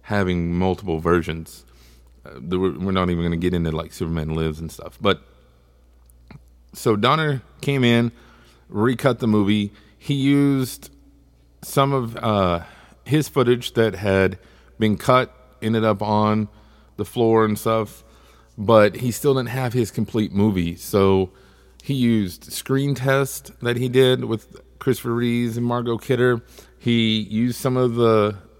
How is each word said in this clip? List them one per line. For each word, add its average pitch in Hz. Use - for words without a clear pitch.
having 87
multiple 90
versions. 82
Uh, 73
there 87
were, 92
we're 92
not 90
even 85
gonna 85
get 87
into, 82
like, 80
Superman 80
Lives 80
and 82
stuff. -
But 98
so 113
Donner 139
came 139
in, 117
recut 120
the 123
movie. 104
He -
used 139
some 139
of, 117
uh, 95
his 147
footage 120
that 110
had 95
been 107
cut, 127
ended 110
up 104
on 107
the 101
floor 113
and 104
stuff, 113
but 107
he 123
still 135
didn't 120
have 123
his 120
complete 110
movie. 95
So 95
he 143
used 117
screen 139
test 135
that 120
he 120
did 127
with -
Christopher 120
Reeves 120
and 120
Margot 120
Kidder. 123
He 113
used 110
some 127
of 123
the 110